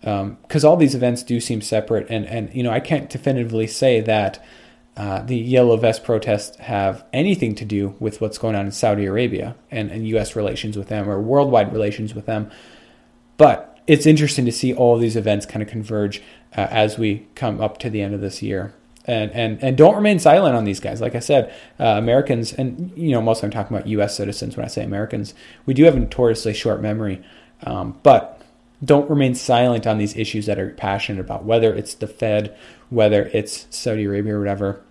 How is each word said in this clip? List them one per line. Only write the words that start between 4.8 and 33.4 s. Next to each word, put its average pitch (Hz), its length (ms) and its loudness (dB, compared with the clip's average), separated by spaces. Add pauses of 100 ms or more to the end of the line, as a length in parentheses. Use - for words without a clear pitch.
uh, 101 240 -6
the 120 160 -4
yellow 123 400 4
vest 113 260 0
protests 107 540 -2
have 98 460 -4 (100)
anything 139 420 0
to 110 100 -12
do 101 340 -2
with 107 200 -6
what's - 180 -4
going 110 180 -2
on 98 100 -2
in 98 60 -6
Saudi 104 340 0
Arabia 110 500 -2 (140)
and, 110 220 -6
and 110 160 -6
U 110 100 0
S 107 180 -4
relations 107 420 -4
with 98 120 -8
them 104 200 -4
or 101 120 -2
worldwide 123 500 2
relations 107 440 -4
with 107 100 -12
them. 107 260 -6 (880)
But - 500 4
it's 147 180 6
interesting 147 400 4
to 120 60 0
see 127 220 -2
all 120 240 4
these 117 180 0
events 104 300 0
kind - 160 -8
of 104 80 -8
converge, 107 520 -6 (340)
uh, 98 140 -2
as 107 280 0
we 104 380 -2
come 110 260 -4
up 107 180 -6
to 127 100 -8
the 107 120 -4
end 101 120 -4
of 101 80 -6
this 98 200 -8
year. 101 320 -6 (320)
And, 110 260 -4
and, 113 320 -4
and 131 120 0
don't 156 200 8
remain 208 240 2
silent 160 360 4
on 113 80 0
these 98 160 -4
guys. 113 220 -8
Like 117 140 -4
I 120 40 -2
said, 131 320 0 (280)
uh, 110 180 2
Americans, 117 560 0
and, 135 420 -6
you 160 160 -2
know, 117 100 2
mostly 113 260 0
I'm 101 40 -6
talking 107 240 -6
about - 120 -6
U 104 140 0
S 101 140 -2
citizens 104 400 -6
when 110 80 -6
I 113 60 -8
say - 140 -6
Americans, - 500 -6 (320)
we 135 80 0
do 135 120 8
have 160 100 8
a 131 40 0
notoriously 113 540 0
short 104 280 -2
memory, 107 420 -6 (400)
um, 107 400 -8
but - 380 6 (420)
don't 143 260 4
remain 139 240 2
silent 120 540 2
on 110 100 0
these 104 180 -2
issues 110 300 -6
that 101 140 -2
are 95 120 -6
passionate 98 480 -6
about, - 240 -8
whether 113 300 4
it's - 220 -8
the - 120 -8
Fed, 107 480 -4 (340)
whether 104 440 4
it's - 360 -4